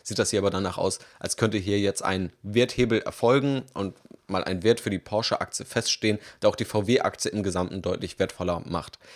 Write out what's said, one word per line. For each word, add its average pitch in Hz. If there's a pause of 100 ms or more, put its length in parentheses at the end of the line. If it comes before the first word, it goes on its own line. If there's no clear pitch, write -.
sieht 104
das 107
hier 107
aber 98
danach 95
aus, 92 (180)
als -
könnte 110
hier 101
jetzt 98
ein 95 (100)
Werthebel 113
erfolgen 135 (100)
und 98 (300)
mal 95
ein 90
Wert 113
für -
die 98
Porsche-Aktie -
feststehen, 107 (220)
der 107
auch -
die -
V-W-Aktie 107
im 104
Gesamten 90
deutlich 90
wertvoller 90
macht. - (180)